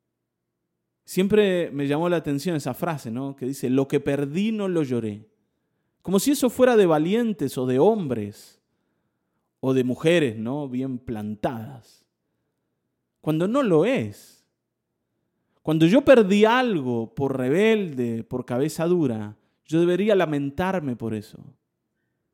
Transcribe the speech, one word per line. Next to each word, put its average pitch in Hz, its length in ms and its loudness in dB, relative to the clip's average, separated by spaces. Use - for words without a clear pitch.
Siempre 185 640 0
me 139 160 -4
llamó 156 220 0
la 175 80 0
atención 151 380 -4
esa 139 180 -4
frase, 147 380 -6
¿no? 135 240 -8
Que 127 100 -10
dice, 135 240 -6
"Lo 135 180 2
que 143 120 0
perdí 143 520 -2
no 202 160 -4
lo 170 160 0
lloré". 110 460 -6
Como 190 180 2
si 269 120 0
eso 262 180 2
fuera 247 260 4
de 208 100 8
valientes 170 720 0
o 127 80 -2
de 127 140 2
hombres 139 800 0
o 131 140 0
de 131 100 2
mujeres, 131 540 0
¿no? 135 300 -6
Bien 127 300 -6
plantadas. 117 1080 -10
Cuando 156 260 -2
no 269 160 0
lo 175 220 4
es. 147 600 -6
Cuando 156 240 2
yo 247 180 6
perdí 214 420 6
algo 165 680 0
por 135 240 -4
rebelde, 135 840 0
por 120 220 -8
cabeza 147 420 -2
dura, 117 500 -2
yo 156 140 -2
debería 180 360 2
lamentarme 151 800 -2
por 110 180 -6
eso. - 260 -12